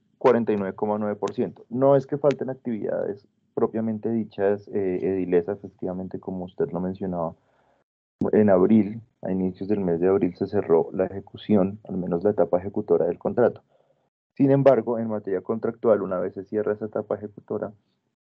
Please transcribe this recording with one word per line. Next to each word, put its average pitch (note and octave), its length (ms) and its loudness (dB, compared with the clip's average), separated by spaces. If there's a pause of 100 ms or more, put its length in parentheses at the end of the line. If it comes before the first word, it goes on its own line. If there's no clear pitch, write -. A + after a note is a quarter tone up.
(160)
cuarenta A#2 360 4
y G#2+ 40 0
nueve F#2+ 200 -4
coma G#2 220 -2
nueve G#2 180 -4
por G#2 180 -6
ciento. A2+ 340 -6
No C3+ 280 4
es C#3 100 0
que D3 120 -6
falten C3+ 320 0
actividades F#2+ 760 -6 (260)
propiamente A2+ 580 -4
dichas, G2+ 580 -2
eh, F#2 340 -2
edilesa, F2+ 500 0
efectivamente, F#2 680 -10
como F#2 240 -8
usted E2+ 260 -6
lo F2 100 -6
mencionaba, F#2 540 -6 (1000)
en G#2 160 6
abril, G2+ 540 4 (200)
a F#2 100 -6
inicios F#2+ 360 -4
del G2+ 120 0
mes F2 200 0
de F#2 80 2
abril, F#2+ 280 2
se G2 100 -4
cerró E2+ 460 2
la F#2+ 140 -2
ejecución, G2 840 -2
al F#2+ 80 -6
menos F2+ 260 -2
la G#2 80 4
etapa F2+ 280 2
ejecutora F2 480 0
del F2 120 -4
contrato. G#2 440 0 (720)
Sin C#3 180 4
embargo, A#2+ 460 4
en A2+ 100 -4
materia G2+ 340 -4
contractual, A2+ 580 0
una F#2+ 200 -4
vez F#2 140 -4
se F#2+ 100 -10
cierra G#2 280 -2
esa G#2+ 140 -6
etapa G#2 300 -6
ejecutora, G#2 560 -10 (640)